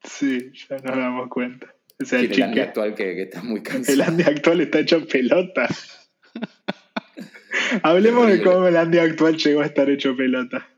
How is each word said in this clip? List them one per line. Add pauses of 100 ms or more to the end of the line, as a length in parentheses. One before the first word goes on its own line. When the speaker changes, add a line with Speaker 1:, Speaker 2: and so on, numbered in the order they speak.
Speaker 1:
Sí, (180)
ya
nos
damos
cuenta. (260)
Ese
Speaker 2:
Y
el
Andy
Speaker 1:
achique.
Speaker 2:
actual
que, (100)
que
está
muy
cansado.
Speaker 1:
El
Andy
actual
está
hecho
pelota. (680)
<laughs> (1300)
Hablemos
de
Speaker 2:
Terrible.
Speaker 1:
cómo
el
Andy
actual
llegó
a
estar
hecho
pelota.